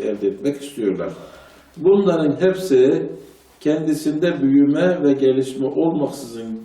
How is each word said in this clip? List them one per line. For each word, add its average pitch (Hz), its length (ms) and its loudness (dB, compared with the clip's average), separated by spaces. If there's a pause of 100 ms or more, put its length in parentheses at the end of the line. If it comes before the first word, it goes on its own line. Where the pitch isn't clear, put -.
elde 101 240 -4
etmek 139 340 -4
istiyorlar. 92 480 -4 (680)
Bunların 165 640 2
hepsi 143 680 2 (540)
kendisinde 151 760 -2
büyüme 143 640 4
ve 143 100 4
gelişme 131 540 0
olmaksızın 123 960 -4